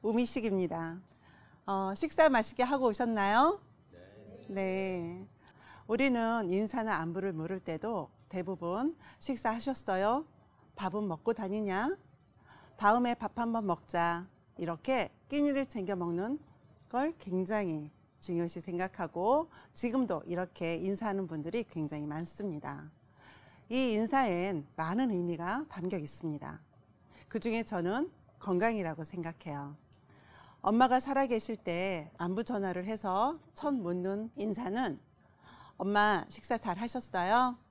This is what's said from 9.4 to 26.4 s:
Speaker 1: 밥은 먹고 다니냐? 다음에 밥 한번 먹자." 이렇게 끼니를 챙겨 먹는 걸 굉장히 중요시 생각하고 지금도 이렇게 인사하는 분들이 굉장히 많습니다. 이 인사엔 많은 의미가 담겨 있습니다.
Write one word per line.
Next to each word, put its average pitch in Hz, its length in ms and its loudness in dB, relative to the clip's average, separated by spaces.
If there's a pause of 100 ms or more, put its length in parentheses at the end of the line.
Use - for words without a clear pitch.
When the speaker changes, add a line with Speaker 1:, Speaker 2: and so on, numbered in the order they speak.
Speaker 1:
밥은 196 320 -2
먹고 175 260 -2
다니냐? 214 640 -2 (800)
다음에 240 380 6
밥 - 240 -6
한번 226 260 0
먹자." 170 640 0 (300)
이렇게 170 520 0 (200)
끼니를 285 360 2
챙겨 196 300 -4
먹는 180 420 -2 (520)
걸 294 280 0
굉장히 180 720 -2 (300)
중요시 170 420 -2
생각하고 185 880 0 (240)
지금도 233 540 0
이렇게 175 480 -2
인사하는 196 500 -2
분들이 165 380 -4
굉장히 151 420 -4
많습니다. 151 880 -8 (760)
이 247 260 2
인사엔 202 840 2
많은 196 340 0
의미가 175 600 -2
담겨 185 280 -4
있습니다. - 640 -6 (680)